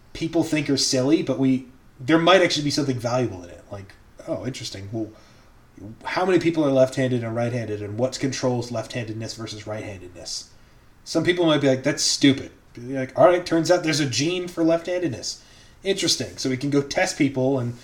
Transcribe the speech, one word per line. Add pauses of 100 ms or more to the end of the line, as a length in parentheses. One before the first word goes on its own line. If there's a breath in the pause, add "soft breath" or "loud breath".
(140)
people
think
are
silly,
but
we, (340)
there
might
actually
be
something
valuable
in
it.
Like, (340)
"Oh,
interesting.
Well, (960 soft breath)
how
many
people
are
left-handed
and
right-handed,
and
what
controls
left-handedness
versus
right-handedness?" (560 soft breath)
Some
people
might
be
like,
"That's
stupid." (220)
Be
like,
"All
right,
turns
out
there's
a
gene
for
left-handedness. (420 soft breath)
Interesting."
So
we
can
go
test
people,
and